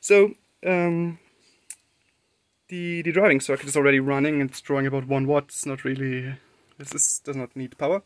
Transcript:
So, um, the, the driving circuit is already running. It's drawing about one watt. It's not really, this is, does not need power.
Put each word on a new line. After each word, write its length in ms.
So, 340
um, 540
the, 340
the 100
driving 280
circuit 280
is 80
already 240
running. 400
It's 200
drawing 260
about 200
one 200
watt. 180
It's 220
not 180
really, 500
this 160
is, 300
does 120
not 200
need 220
power. 280